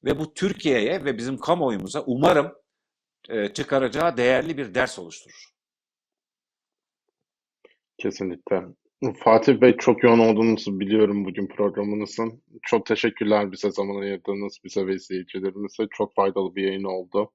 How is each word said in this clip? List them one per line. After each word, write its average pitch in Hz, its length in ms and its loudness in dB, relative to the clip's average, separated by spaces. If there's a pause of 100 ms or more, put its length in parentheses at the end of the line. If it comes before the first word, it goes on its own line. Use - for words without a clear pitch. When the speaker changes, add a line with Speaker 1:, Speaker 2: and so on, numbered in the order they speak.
Speaker 1:
Ve 139 160 -2
bu 156 140 -8
Türkiye'ye 143 720 -2
ve 127 120 -4
bizim 123 200 -6
kamuoyumuza 135 640 -2
umarım, 143 540 2 (720)
e, 104 240 -4
çıkaracağı 135 640 -2
değerli 131 400 0
bir 113 180 -8
ders 127 240 -2
oluşturur. - 500 -20 (2500)
Speaker 2:
Kesinlikle. 95 600 -4 (580)
Fatih 113 420 6
Bey, 123 160 8
çok - 260 2
yoğun 117 160 8
olduğunuzu 110 600 2
biliyorum 101 460 2
bugün 95 220 -6
programınızın. 104 960 -4 (200)
Çok 110 220 0
teşekkürler 104 680 0
bize 98 200 -4
zaman 101 300 -4
ayırdığınız, 101 600 -6
bize 95 240 -4
ve 95 80 0
izleyicilerimize 95 960 -6
çok - 240 -6
faydalı 95 400 0
bir 98 80 -4
yayın 98 200 -2
oldu. 95 520 -4